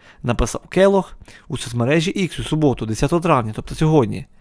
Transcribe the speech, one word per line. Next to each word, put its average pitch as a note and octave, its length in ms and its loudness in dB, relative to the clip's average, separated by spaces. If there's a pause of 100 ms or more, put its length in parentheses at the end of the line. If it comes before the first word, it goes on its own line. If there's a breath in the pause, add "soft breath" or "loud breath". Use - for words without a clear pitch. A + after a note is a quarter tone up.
(220 soft breath)
написав A#2+ 460 -2
Келох G3 500 2 (300 loud breath)
у C3+ 100 -6
соцмережі C3+ 540 0
X F#3+ 280 -4
у A2+ 40 -6
суботу, C#3+ 420 0
десятого C#3+ 360 0
травня, B2+ 340 0
тобто - 180 -10
сьогодні, C#3 520 2 (140)